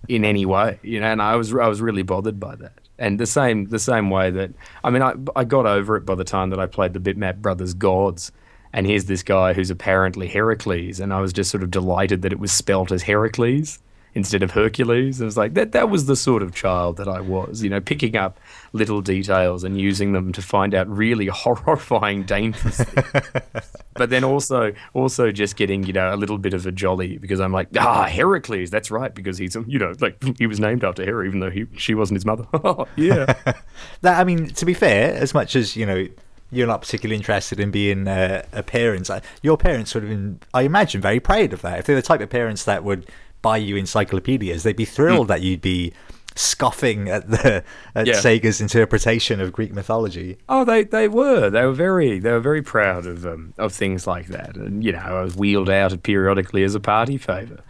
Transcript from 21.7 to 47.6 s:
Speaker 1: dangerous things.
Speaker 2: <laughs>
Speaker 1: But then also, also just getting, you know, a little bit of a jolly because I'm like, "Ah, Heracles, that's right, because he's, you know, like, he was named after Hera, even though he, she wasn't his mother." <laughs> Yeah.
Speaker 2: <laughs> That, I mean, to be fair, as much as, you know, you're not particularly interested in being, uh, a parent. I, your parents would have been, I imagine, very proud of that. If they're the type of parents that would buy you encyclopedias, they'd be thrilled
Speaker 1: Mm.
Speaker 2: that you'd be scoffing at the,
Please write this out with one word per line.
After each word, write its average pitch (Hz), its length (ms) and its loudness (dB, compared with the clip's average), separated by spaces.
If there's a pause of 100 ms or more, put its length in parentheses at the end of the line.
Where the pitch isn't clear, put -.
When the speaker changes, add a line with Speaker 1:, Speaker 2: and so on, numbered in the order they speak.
Speaker 1:
dangerous 107 580 -2
things. - 500 0
Speaker 2:
<laughs> - 0 - (600)
Speaker 1:
But 123 140 0
then 127 160 2
also, 131 480 0 (220)
also 131 360 2
just 101 260 -2
getting, 98 280 0
you 92 80 -4
know, 92 220 2
a - 20 -2
little 101 220 -2
bit 95 160 -2
of 90 100 -6
a 92 80 -4
jolly 92 460 -2
because 95 200 -4
I'm 95 140 0
like, 95 240 -2
"Ah, - 300 4
Heracles, 110 640 0
that's 104 200 -4
right, 120 240 -4
because 95 220 -8
he's, 92 200 -6 (100)
you 131 120 -4
know, 90 220 -2
like, 110 160 0 (220)
he 120 80 2
was 107 120 -2
named 107 260 0
after 92 200 -4
Hera, 101 220 -2
even 95 140 -4
though 95 100 -4
he, 101 160 -6 (100)
she - 180 -4
wasn't 104 220 0
his 92 80 -4
mother." 110 280 -2
<laughs> 165 340 0 (100)
Yeah. 156 300 2 (180)
Speaker 2:
<laughs> - 560 -6
That, 180 180 4
I 180 60 4
mean, 170 300 0
to - 100 -4
be 175 80 2
fair, 139 420 4
as 135 200 -2
much 139 200 0
as, 120 220 0
you 113 80 -2
know, 95 220 0 (440)
you're 123 160 0
not 113 160 -2
particularly 110 340 -4
interested 101 440 -2
in 101 100 0
being, 98 380 0
uh, 95 340 0 (100)
a 104 100 -6
parent. 110 480 0
I, 95 120 -6 (200)
your 151 140 4
parents 131 380 0
would 113 80 -2
have 104 80 -8
been, 101 300 -6 (140)
I 127 80 4
imagine, 160 380 2
very 101 200 2
proud 196 320 2
of 92 100 -10
that. 87 160 -6
If - 80 -6
they're 143 100 4
the 127 60 2
type 160 180 2
of 101 100 -6
parents 113 340 -2
that 95 200 0
would 95 240 -4 (340)
buy 113 140 4
you 101 200 -2
encyclopedias, 98 840 -2
they'd 104 140 0
be 110 80 -2
thrilled 147 420 4
Speaker 1:
Mm. - 20 -6
Speaker 2:
that 87 140 0
you'd 92 200 0
be 90 300 0 (440)
scoffing 113 720 0
at 92 200 -2
the, 107 340 4 (320)